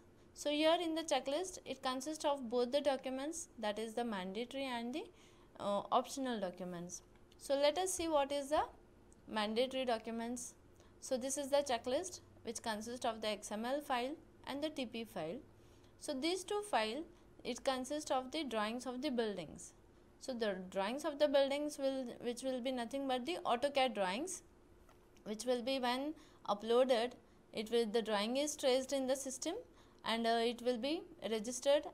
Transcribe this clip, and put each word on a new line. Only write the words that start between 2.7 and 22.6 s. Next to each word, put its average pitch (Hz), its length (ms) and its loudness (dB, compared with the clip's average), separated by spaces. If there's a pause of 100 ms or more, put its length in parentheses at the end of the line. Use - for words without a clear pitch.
the 285 100 4
documents, 269 680 -2 (100)
that 208 180 -2
is 220 160 -4
the 240 120 0
mandatory 226 580 -4
and 240 320 -4
the, 349 80 -4 (560)
uh, 202 220 0 (100)
optional 247 480 0
documents. 180 640 -6 (360)
So - 180 -2
let 294 220 4
us 370 160 0
see 330 140 -2
what 285 240 2
is 285 180 -2
the 311 140 2 (640)
mandatory 233 560 0
documents. 233 680 -4 (460)
So - 160 -2
this 262 200 -2
is 285 120 -4
the 285 80 6
checklist 277 640 0 (220)
which 233 180 -6
consists 226 420 -4
of 220 180 0
the 220 60 0
X 208 240 -4
M 214 140 -4
L 277 160 0
file 269 340 -2 (320)
and 285 160 -4
the 311 60 2
T 294 160 -4
P 226 180 -6
file. 190 360 -6 (600)
So - 140 -6
these 330 300 0
two 415 260 -2
file, 226 340 2 (400)
it 247 200 -4
consists 269 480 0
of 262 200 0
the 320 120 -2
drawings 226 420 -2
of 254 160 -6
the 302 80 0
buildings. 214 640 -4 (460)
So - 140 -6
the 214 240 0 (120)
drawings 202 340 -2
of 302 140 -2
the 294 100 8
buildings 285 520 4
will, 269 420 0
which 233 220 -4
will 262 180 0